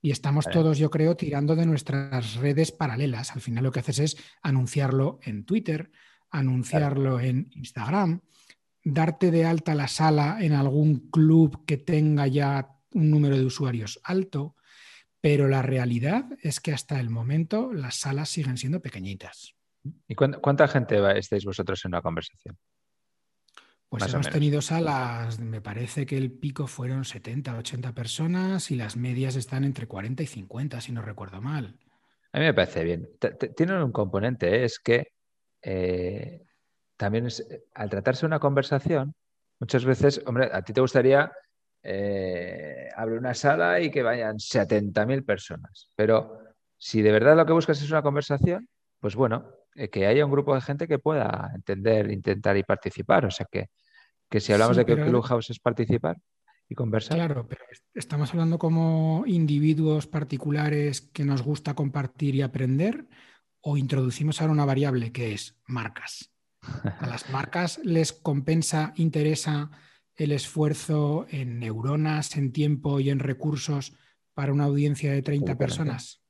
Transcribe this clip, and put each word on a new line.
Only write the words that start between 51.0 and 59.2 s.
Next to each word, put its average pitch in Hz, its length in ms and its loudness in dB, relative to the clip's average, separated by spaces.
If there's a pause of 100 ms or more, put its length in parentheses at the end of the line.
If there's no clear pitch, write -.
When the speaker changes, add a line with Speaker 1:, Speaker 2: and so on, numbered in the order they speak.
Speaker 2:
entender, 104 560 0
intentar 101 460 0
y 98 60 0
participar. - 600 2
O 92 60 0
sea - 180 -6
que, 98 180 -6 (600)
que 110 100 2
si 104 140 0
hablamos 113 220 6
Speaker 1:
Sí, - 60 6
Speaker 2:
de 113 40 6
que 117 100 4
Speaker 1:
pero 151 120 2
Speaker 2:
Clubhouse 120 440 2
es - 80 -10
participar 113 580 0 (500)
y - 80 -10
conversar. 113 420 -2
Speaker 1:
Claro, 143 300 -2
pero - 140 -14 (100)
est-, - 220 -20
¿estamos 147 380 -4
hablando 165 280 0
como 160 680 2